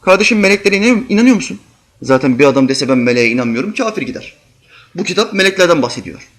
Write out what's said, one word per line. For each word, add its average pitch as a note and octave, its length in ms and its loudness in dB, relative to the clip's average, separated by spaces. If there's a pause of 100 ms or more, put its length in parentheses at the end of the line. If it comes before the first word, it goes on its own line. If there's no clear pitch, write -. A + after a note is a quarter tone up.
"Kardeşim G#3 400 2
meleklere G3+ 360 0
inan-, A3 320 0
inanıyor A#3 280 4
musun?" - 240 -8 (420)
Zaten C3 360 2
bir C#3+ 60 4
adam C3+ 240 2
dese, C3 200 -2
"Ben C3 100 2
meleğe A#2+ 300 0
inanmıyorum," B2 460 -4
kafir G#3+ 280 -6
gider. - 340 -14 (580)
Bu F3+ 100 -6
kitap G#3 280 -2
meleklerden F#3+ 500 2
bahsediyor. G2 460 -8 (100)